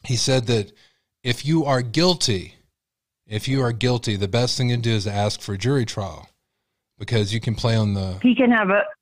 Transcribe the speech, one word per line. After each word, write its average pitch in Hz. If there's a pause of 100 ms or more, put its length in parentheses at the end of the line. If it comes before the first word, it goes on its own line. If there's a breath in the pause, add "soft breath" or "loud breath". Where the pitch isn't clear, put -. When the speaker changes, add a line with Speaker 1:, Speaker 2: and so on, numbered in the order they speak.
Speaker 1:
He 123
said 131
that 110 (520)
if 123
you 156
are 131
guilty, 120 (720)
if 107
you 135
are 120
guilty, 117
the 98
best 117
thing 123
to 120
do 117
is 107
to 104
ask 104
for 104
a 95
jury 123
trial 92 (720)
because 104
you 117
can 107
play 113
on 104
the 95
Speaker 2:
He 247
can 240
have 214
a 202 (200)